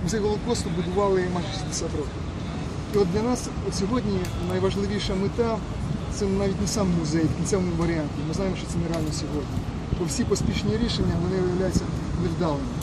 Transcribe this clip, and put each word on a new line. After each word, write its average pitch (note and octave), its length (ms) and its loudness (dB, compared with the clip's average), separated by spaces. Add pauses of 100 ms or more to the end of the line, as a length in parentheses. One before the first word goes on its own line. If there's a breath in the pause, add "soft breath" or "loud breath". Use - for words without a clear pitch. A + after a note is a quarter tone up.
Музей F3+ 160 0
Голокосту G#3 560 0
будували F#3 480 2 (100)
майже F3+ 200 -2
шістдесят - 440 -4
років. - 240 -4 (760)
І - 20 6
от G3+ 160 6
для G#3+ 80 2
нас A#3+ 280 0 (180)
от G3 80 -4
сьогодні G3+ 440 0 (300)
найважливіша F#3+ 680 0
мета — A3 420 2 (580)
це G#3 100 0
навіть G3 360 2
не G3+ 60 0
сам G3+ 200 2 (120)
музей D#3+ 260 2
в D3+ 120 2
кінцевому F3+ 400 2
варіанті. D#3+ 400 0 (100)
Ми D#3+ 60 -2
знаємо, F#3 220 0
що C#3+ 120 -6
це - 100 -2
нереально E3 360 0
сьогодні. D3 440 -2 (420)
Бо F3 60 2
всі E3 180 2
поспішні G#3 600 2
рішення, F#3 280 2 (100)
вони F#3 180 2
виявляються F3+ 400 2 (420)
невдалими. D#3 460 0 (140)